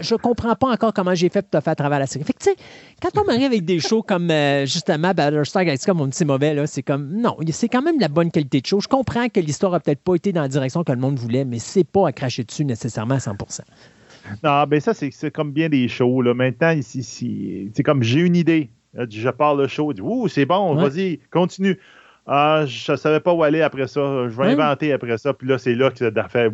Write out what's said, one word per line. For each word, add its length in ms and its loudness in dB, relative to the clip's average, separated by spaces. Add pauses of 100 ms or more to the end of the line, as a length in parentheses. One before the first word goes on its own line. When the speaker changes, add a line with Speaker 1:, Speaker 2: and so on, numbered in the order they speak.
Speaker 1:
je 140 -2
comprends 400 0
pas 120 0
encore 260 0
comment 220 0
j'ai 140 2
fait 140 0
pour 140 -20
te 60 -2
faire 80 0
à 60 0
travers 220 0
la 80 -2
série. 180 -8
Fait 80 0
que, 100 -20
tu 60 2
sais, 60 2 (460)
quand 200 -2
on 20 2
m'arrive 220 2
avec 180 0
des 160 0
shows 240 0
comme, 280 0
euh, 340 2
justement, 480 0
Battlestar 500 0
Galactica, 300 0
comme 80 0
on 60 0
dit, 100 -4
c'est 80 0
mauvais, 280 2
là, 140 0
c'est 160 -8
comme, 260 -4 (120)
non, 160 0 (140)
c'est 180 -2
quand 120 0
même 140 0
de 60 2
la 80 2
bonne 220 0
qualité 280 0
de 60 -4
show. 160 0
Je 80 -8
comprends 400 -2
que 100 -2
l'histoire 360 0
a 40 2
peut-être 220 -2
pas 140 0
été 180 -2
dans 80 0
la 80 -2
direction 340 -2
que 80 -2
le 80 -2
monde 180 0
voulait, 280 -2
mais 140 -4
c'est 260 0
pas 240 2
à 20 -2
cracher 320 -6
dessus 220 -4
nécessairement 500 -4
à 60 0
cent 140 -6
pour 180 -12
cent. 100 -12 (800)
Speaker 2:
Non, 240 4
ben 140 2
ça, 140 0
c'est, 160 -6
c'est 180 -8
comme 220 -6
bien 180 0
des 180 2
shows, 360 2
là. 100 4
Maintenant, 380 2
ici, 260 -2
ici, 800 -8
c'est 80 2
comme, 180 4
j'ai 200 2
une 140 4
idée. 360 2 (240)
Là, 120 -6
je 220 -4
pars 240 2
le 140 2
show, 240 -4
je 60 -8
dis, « 60 -10
Ouh, 240 -2
c'est 200 0
bon, 280 2
Speaker 1:
Ouais. 140 2
Speaker 2:
vas-y, 300 -4 (120)
continue. » 460 0 (480)
Ah, 400 4
je 300 -4
savais 240 2
pas 140 2
où 100 2
aller 180 4
après 240 0
ça. 420 -2
Je 80 -8
vais 100 0
Speaker 1:
Ouais. 80 4
Speaker 2:
inventer 400 0
après 260 -2
ça. 160 -2
Puis 120 -10
là, 120 2
c'est 160 0
là 160 4
que 80 -8
ça 280 0
fait, « 260 2